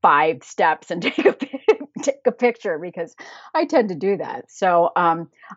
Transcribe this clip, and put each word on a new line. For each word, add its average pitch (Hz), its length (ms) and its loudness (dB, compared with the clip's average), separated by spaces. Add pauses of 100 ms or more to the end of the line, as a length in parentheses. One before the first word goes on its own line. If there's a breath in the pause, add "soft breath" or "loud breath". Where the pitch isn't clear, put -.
five 151 420 2
steps - 460 -2
and 175 120 -6
<laughs> - 20 -8
take - 220 -2
a 392 80 4
pic-, - 480 -2 (200)
take 269 240 -4
a 240 60 2
picture," 233 480 -4
because 170 340 -10 (400 loud breath)
I 320 120 0
tend 247 240 0
to 185 60 -4
do 190 220 0
that. 123 320 -10
So, 175 460 2
um, 170 340 0 (280 loud breath)